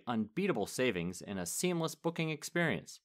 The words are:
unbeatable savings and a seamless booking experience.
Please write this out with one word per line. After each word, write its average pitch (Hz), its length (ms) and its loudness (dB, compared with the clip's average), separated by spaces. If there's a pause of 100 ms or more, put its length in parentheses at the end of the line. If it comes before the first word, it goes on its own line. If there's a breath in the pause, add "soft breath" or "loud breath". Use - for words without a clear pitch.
unbeatable 117 580 2
savings 90 560 0
and 101 160 -6
a 90 80 -2
seamless 165 500 0
booking 165 360 -2
experience. 151 720 -2